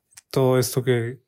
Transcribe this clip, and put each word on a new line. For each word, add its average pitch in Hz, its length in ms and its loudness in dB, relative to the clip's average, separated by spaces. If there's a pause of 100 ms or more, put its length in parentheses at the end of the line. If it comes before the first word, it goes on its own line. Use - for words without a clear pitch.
(300)
todo 127 280 2
esto 123 240 -2
que, 120 460 -2